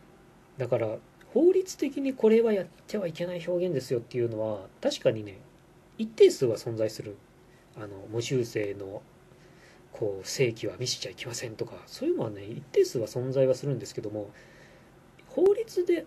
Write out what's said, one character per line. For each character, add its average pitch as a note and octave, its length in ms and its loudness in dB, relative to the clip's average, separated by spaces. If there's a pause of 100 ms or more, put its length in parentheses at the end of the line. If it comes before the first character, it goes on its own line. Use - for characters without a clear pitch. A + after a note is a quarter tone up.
(580)
う、 - 20 -2
だ B2 60 -2
か A#2 120 2
ら、 A2 200 -2 (340)
法 E4 200 6
律 F#4 260 0
的 C#4 220 -4
に C4+ 120 -2
こ A3 160 4
れ A3+ 140 8
は A3+ 100 4
や F#3+ 120 0
っ - 20 -14 (200)
て G#3+ 120 -4
は F#3+ 80 -2
い D#3+ 60 -4
け F3 120 -6
な F3+ 100 -6
い E3+ 120 -8
表 F3+ 200 0
現 F3 80 0
で C3 60 0
す - 120 -4
よ A#2+ 80 0
っ - 20 -10
て - 160 -8
い A#2+ 60 2
う A#2 40 2
の A2 140 -4
は、 G#2 240 -4 (160)
確 C#4+ 180 0
か C#3 100 4
に A2 120 -2
ね、 G2 160 -14 (580)
一 A3 100 -6
定 F#4+ 240 8
数 - 160 0
は A2 100 2
存 A#2 180 -6
在 A2 160 0
す - 120 -12
る。 G2+ 140 -12 (600)
あ A2 40 -14
の、 G#2 80 -12 (220)
無 A2+ 100 -4
修 B2 240 0
正 G2+ 300 -4
の、 G2 260 -10 (920)
こ G2+ 300 -4
う、 - 40 -14
性 B2 260 0
器 A2+ 140 -8
は G2 120 -8
見 B2 80 -4
せ - 120 -4
ち - 80 -10
ゃ G2 40 -10
い - 40 -14
け - 120 -12
ま A#2+ 80 -10
せ A#2+ 140 -8
ん A2 80 -12
と A2+ 80 -4
か、 - 220 -16
そ - 180 -10
う D#4 40 0
い F4+ 40 2
う F4+ 40 -2
の G3+ 80 -2
は A2+ 60 -4
ね、 G2+ 140 -12
一 A2+ 180 -12 (100)
定 G4+ 120 6
数 - 140 -4
は A2 80 -2
存 B2+ 240 -4
在 C3 160 4
は C3 80 6
す B2+ 100 -10
る C#3+ 100 0
ん A#2 40 -4
で G2+ 80 -10
す - 80 -14
け - 80 -10
ど G#2+ 80 -6
も、 G#2 200 -8 (1000)
法 F#4+ 260 4
律 F#4+ 320 -2
で E4+ 200 2